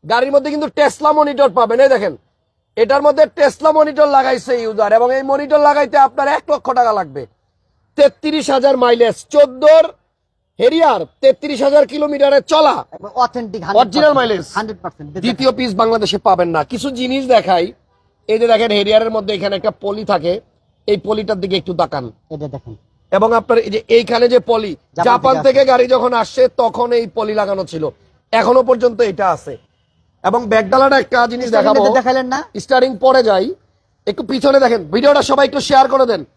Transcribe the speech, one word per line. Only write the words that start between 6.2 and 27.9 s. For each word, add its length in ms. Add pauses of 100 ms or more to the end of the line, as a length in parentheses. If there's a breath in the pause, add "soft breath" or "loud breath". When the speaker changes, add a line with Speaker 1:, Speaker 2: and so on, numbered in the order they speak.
Speaker 1:
এক 220
লক্ষ 240
টাকা 200
লাগবে। 340 (680)
তেত্রিশ 540
হাজার 280
মাইলেজ, 380 (140)
চোদ্দোর 560 (760)
হেরিয়ার, 420 (200)
তেত্রিশ 420
হাজার 240
কিলোমিটারে 540
চলা, 500
Speaker 2:
একদম 240
অথেন্টিক, 460 (140)
Speaker 1:
অরিজিনাল 380
মাইলেজ। 400
Speaker 2:
হান্ড্রেড 280
পার্সেন্ট। 360
Speaker 1:
দ্বিতীয় 340
পিস 240
বাংলাদেশে 420
পাবেন 320
না। 140
কিছু 260
জিনিস 380
দেখাই, 460 (540)
এই 120
যে 80
দেখেন 240
হেরিয়ারের 400
মধ্যে 220
এখানে 220
একটা 160
পলি 340
থাকে, 360 (460)
এই 100
পলিটার 420
দিকে 160
একটু 180
তাকান। 380 (180)
Speaker 2:
এটা 180
দেখেন। 280 (360)
Speaker 1:
এবং 220
আপনার 240
এই 120
যে 180
এইখানে 400
যে 120
পলি, 360 (200)
Speaker 2:
জাপান 100
Speaker 1:
জাপান 300
Speaker 2:
থেকে 120
Speaker 1:
থেকে 120
Speaker 2:
আসে। 100
Speaker 1:
গাড়ি 180
যখন 260
আসছে 340
তখন 440
এই 160
পলি 260
লাগানো 320
ছিল, 180 (480)